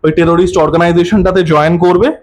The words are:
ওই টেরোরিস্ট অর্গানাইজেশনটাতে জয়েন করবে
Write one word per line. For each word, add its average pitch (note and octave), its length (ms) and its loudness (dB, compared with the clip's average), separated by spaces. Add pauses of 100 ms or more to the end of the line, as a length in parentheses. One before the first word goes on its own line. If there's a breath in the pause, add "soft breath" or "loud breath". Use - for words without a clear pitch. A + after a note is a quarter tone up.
ওই D#3 140 2
টেরোরিস্ট E3+ 460 0
অর্গানাইজেশনটাতে F3 760 0 (120)
জয়েন D#3 220 0 (100)
করবে F3+ 240 2 (140)